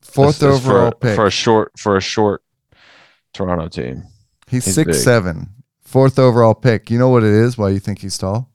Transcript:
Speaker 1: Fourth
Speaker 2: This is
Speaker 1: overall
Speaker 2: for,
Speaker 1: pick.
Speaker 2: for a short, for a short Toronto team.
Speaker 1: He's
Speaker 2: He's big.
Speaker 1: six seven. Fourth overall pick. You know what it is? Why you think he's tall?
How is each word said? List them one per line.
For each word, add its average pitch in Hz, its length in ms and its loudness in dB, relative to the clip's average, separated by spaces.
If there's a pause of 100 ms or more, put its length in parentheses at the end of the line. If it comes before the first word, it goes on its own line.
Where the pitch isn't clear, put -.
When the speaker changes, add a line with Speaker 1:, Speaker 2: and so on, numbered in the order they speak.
Speaker 1:
Fourth 143 380 0
Speaker 2:
This 139 160 2
is 127 100 -2
Speaker 1:
overall 101 260 2
Speaker 2:
for, - 60 -12
Speaker 1:
pick. 110 180 -2
Speaker 2:
for 107 120 2
a 90 40 2
short, 110 460 0
for 101 200 0
a 95 40 0
short 104 420 -4 (920)
Toronto 87 340 -6
team. 69 360 -10 (440)
Speaker 1:
He's 123 180 -6
Speaker 2:
He's 95 100 -4
big. 156 120 0
Speaker 1:
six 78 160 -2
seven. 95 460 -2 (340)
Fourth 131 360 2
overall 117 360 4
pick. 113 340 -2
You 117 100 -2
know 127 100 2
what 123 140 4
it 107 80 2
is? 117 260 2
Why 101 120 -2
you 98 100 -2
think 98 200 -10
he's 95 180 -12
tall? 107 380 -6